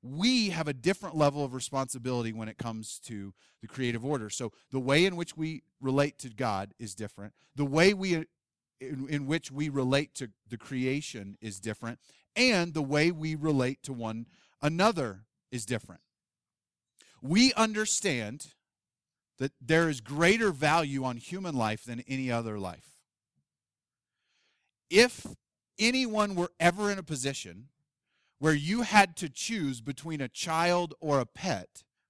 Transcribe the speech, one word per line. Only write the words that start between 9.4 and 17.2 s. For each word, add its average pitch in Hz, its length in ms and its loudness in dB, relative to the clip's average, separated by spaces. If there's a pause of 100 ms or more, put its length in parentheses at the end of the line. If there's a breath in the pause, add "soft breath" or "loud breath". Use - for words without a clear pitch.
we 147 180 -2
relate 139 460 0
to 120 160 -10 (160)
the 120 100 -10
creation 127 840 -4
is 101 180 -10
different. 110 400 -8 (360 soft breath)
And 196 380 2
the 156 100 -2
way 147 280 4
we 156 240 -4
relate 139 480 0
to 139 100 -10
one 113 340 -6 (340 soft breath)
another 156 600 0 (280)
is 120 140 -6
different. 101 360 -6 (1200 soft breath)